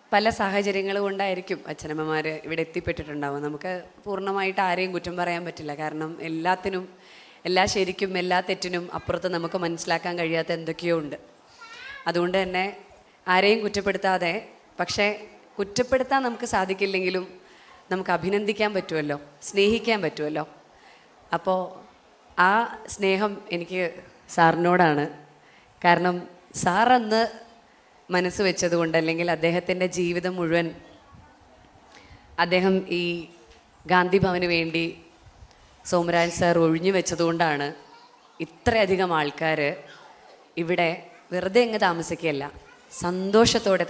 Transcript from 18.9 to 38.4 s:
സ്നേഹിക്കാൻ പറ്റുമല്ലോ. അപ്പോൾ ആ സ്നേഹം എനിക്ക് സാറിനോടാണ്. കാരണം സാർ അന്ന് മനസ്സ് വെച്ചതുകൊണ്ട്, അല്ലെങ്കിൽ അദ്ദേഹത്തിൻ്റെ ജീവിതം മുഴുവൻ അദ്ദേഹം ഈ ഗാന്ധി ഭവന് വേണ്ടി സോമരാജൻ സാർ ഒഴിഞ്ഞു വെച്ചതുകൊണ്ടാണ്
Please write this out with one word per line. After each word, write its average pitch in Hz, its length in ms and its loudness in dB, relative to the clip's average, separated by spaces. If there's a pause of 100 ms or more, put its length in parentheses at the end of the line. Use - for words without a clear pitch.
സ്നേഹിക്കാൻ 214 560 2
പറ്റുമല്ലോ. 156 400 -4 (920)
അപ്പോൾ 185 220 0 (920)
ആ - 20 6 (420)
സ്നേഹം 202 380 0 (240)
എനിക്ക് 175 260 -6 (540)
സാറിനോടാണ്. 165 680 6 (800)
കാരണം 175 300 4 (460)
സാർ 196 360 4
അന്ന് 220 240 2 (920)
മനസ്സ് 180 320 0
വെച്ചതുകൊണ്ട്, 170 540 2
അല്ലെങ്കിൽ 165 340 0
അദ്ദേഹത്തിൻ്റെ 175 520 0 (100)
ജീവിതം 175 420 -2
മുഴുവൻ 170 280 0 (1800)
അദ്ദേഹം 185 320 4 (240)
ഈ - 20 -2 (840)
ഗാന്ധി 180 400 4
ഭവന് 180 300 0
വേണ്ടി 165 300 0 (1040)
സോമരാജൻ 170 500 2
സാർ 175 260 4
ഒഴിഞ്ഞു 165 320 2
വെച്ചതുകൊണ്ടാണ് 165 720 0 (800)